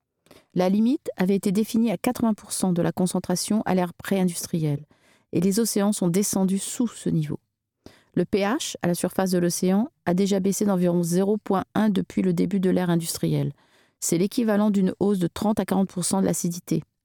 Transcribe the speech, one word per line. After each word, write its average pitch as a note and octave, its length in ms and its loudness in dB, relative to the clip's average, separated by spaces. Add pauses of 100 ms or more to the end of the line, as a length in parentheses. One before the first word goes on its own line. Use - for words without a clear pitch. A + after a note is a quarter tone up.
(560)
La F3+ 120 2
limite A3 480 0
avait G3 180 2
été G3 160 0
définie A3 400 0
à F3+ 80 -4
quatre-vingts A#3 360 0
pour - 180 -16
cent F#3+ 200 0
de E3+ 80 0
la E3 120 0
concentration F3+ 720 -2
à - 80 0
l'ère F3+ 180 -2
pré-industrielle, E3 920 -2 (460)
et E3+ 80 0
les F#3+ 180 2
océans G#3+ 340 0
sont F#3+ 140 -2
descendus F#3+ 540 0
sous - 260 -4
ce - 240 -6
niveau. D3+ 300 -2 (760)
Le F3+ 100 2
P G3 180 0
H, A3 380 -2
à - 60 -2
la F3 80 2
surface F3+ 380 -2
de F3+ 60 4
l'océan, F#3 520 2 (160)
a F3 80 2
déjà G3 240 2
baissé G3 260 0
d'environ F3+ 380 2
zéro F#3+ 360 0
point - 260 -2 (100)
un G#3+ 140 2
depuis G3 340 0
le F#3 100 2
début F3+ 280 0
de F#3 100 2
l'ère F3+ 180 2
industrielle. D#3+ 640 0 (460)
C'est - 180 0
l'équivalent G#3 540 2
d'une F#3+ 300 2
hausse G3+ 180 2
de F3 80 0
trente G#3 320 -2
à F#3+ 60 2
quarante F#3+ 260 0
pour F3 140 -6
cent F#3+ 160 0
de F#3 60 2
l'acidité, E3+ 580 -2 (200)